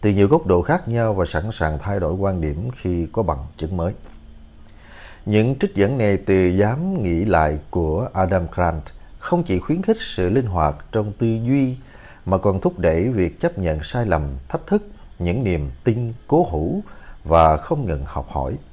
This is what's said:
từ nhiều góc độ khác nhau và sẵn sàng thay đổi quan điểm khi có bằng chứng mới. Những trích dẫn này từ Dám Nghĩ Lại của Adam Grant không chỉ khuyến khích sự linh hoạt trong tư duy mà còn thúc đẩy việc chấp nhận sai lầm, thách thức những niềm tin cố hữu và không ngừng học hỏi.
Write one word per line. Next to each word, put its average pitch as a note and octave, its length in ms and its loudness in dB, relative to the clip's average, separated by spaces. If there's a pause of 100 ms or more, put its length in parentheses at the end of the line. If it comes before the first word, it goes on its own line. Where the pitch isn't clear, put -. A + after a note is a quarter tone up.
từ G#2 80 4
nhiều G2+ 180 6
góc D#3 200 2
độ F2+ 140 4
khác D3 260 0
nhau A2+ 260 0
và F#2+ 120 0
sẵn F2+ 260 -4
sàng D#2 280 -2
thay F#2+ 200 -4
đổi E2 140 -2
quan F#2+ 280 -2
điểm D#2 340 -4
khi F2 360 -2
có A2+ 120 -2
bằng D#2 160 -2 (180)
chứng E2 200 -4
mới. F2 160 -2 (1300)
Những A2 340 4
trích G3 160 0
dẫn A2+ 220 2
này G2+ 200 2
từ F#2+ 300 4
Dám B2 560 0
Nghĩ E2+ 220 0
Lại D#2 340 2 (100)
của E2+ 440 0
Adam F#2 320 0 (100)
Grant E2 280 0 (360)
không F3 240 -2
chỉ F#2+ 160 0
khuyến E3 220 -2
khích A3 180 2
sự - 300 -2
linh B2+ 160 2
hoạt D#2+ 300 0 (160)
trong G#2 220 -2
tư A#2 140 -2 (180)
duy C3 320 2 (480)
mà F#2 120 2
còn F#2+ 240 0
thúc F3+ 180 0
đẩy E2+ 300 2
việc F#2+ 300 0
chấp - 180 -2
nhận D#2 260 -2
sai A#2+ 220 -2
lầm, E2 160 0 (280)
thách - 180 -6
thức G#3 160 0 (360)
những F2+ 240 0
niềm E2 260 0 (140)
tin A#2 300 0 (140)
cố E3+ 240 4
hữu D#3+ 320 -2 (440)
và D#2+ 300 6
không D3 280 -4
ngừng D2 200 -4
học - 240 -8
hỏi. C2+ 280 -4 (160)